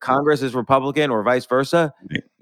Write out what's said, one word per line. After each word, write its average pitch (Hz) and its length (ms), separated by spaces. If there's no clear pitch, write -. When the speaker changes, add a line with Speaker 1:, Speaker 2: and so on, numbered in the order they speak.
Speaker 1:
Congress 143 420
is 127 120
Republican 135 560
or 110 120
vice 123 240
versa, 139 460
Speaker 2:
Right. - 120